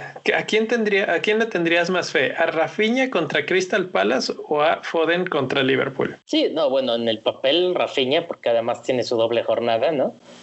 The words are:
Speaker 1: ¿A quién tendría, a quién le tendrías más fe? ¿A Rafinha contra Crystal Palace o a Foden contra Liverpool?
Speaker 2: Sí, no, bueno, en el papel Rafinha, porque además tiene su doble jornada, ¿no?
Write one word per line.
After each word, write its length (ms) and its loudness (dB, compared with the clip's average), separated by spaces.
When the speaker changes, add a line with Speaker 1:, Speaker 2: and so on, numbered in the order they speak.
Speaker 1:
¿A 100 -2
quién 220 2
tendría, 460 0
a 80 0
quién 180 2
le 60 2
tendrías 440 2
más 220 -2
fe? 240 2
¿A 120 2
Rafinha 640 0
contra 360 -2
Crystal 420 0
Palace 460 0
o 140 0
a 220 2
Foden 440 0
contra 360 0
Liverpool? 640 -2
Speaker 2:
Sí, 260 0
no, 180 0
bueno, 260 0
en 120 -2
el 120 -2
papel 560 0
Rafinha, 520 0
porque 220 -6
además 340 0
tiene 200 0
su 120 -2
doble 280 2
jornada, 480 0
¿no? 240 -2